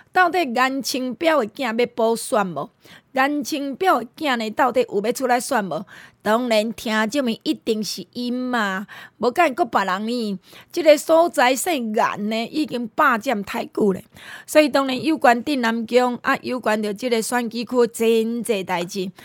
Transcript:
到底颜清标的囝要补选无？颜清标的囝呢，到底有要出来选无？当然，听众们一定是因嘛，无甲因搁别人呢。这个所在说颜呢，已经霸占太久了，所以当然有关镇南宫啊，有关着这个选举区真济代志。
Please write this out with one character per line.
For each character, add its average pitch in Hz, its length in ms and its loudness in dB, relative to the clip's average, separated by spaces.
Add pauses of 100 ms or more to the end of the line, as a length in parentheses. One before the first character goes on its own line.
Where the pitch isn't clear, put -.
(120)
到 359 180 4
底 349 140 0 (100)
颜 262 260 0
清 254 360 -4
标 320 240 2
的 214 80 0
囝 233 280 -6
要 240 100 2 (100)
补 226 180 2
选 220 320 0
无？ 156 240 -8 (400)
颜 277 320 0
清 277 320 -6
标 349 260 2
的 240 60 -8 (100)
囝 277 200 -2
呢， 220 140 -4
到 254 200 2
底 247 180 2
有 202 160 -2
要 226 60 0
出 262 160 -2
来 247 140 2
选 233 240 -2
无？ 165 200 -6 (380)
当 233 260 2
然， 220 240 2
听 220 380 -2
众 285 140 0
们 226 180 -2
一 302 100 -2
定 214 300 -2
是 - 300 -10
因 240 200 -6
嘛， 226 540 -4 (320)
无 240 140 0
甲 339 160 2
因 254 60 -4
搁 349 100 0
别 226 200 0
人 190 220 -2
呢。 220 320 -4 (340)
这 349 100 -4
个 302 140 8
所 330 320 4
在 269 280 2
说 349 160 -2
颜 214 580 0
呢， 226 160 -2
已 302 180 -4
经 247 300 -6
霸 269 240 4
占 208 240 -2
太 - 240 -8
久 202 260 2
了， 185 80 -6 (460)
所 302 160 6
以 294 60 2
当 269 180 0
然 262 160 -4
有 311 160 0
关 240 260 4
镇 294 160 0
南 233 240 0
宫 247 380 2
啊， 262 200 0
有 247 180 -4
关 214 200 0
着 208 140 -4
这 233 160 -6
个 226 100 -4
选 240 300 -2
举 226 140 -6
区 240 240 2
真 226 560 0
济 196 180 -2
代 175 220 -4
志。 190 260 -6 (140)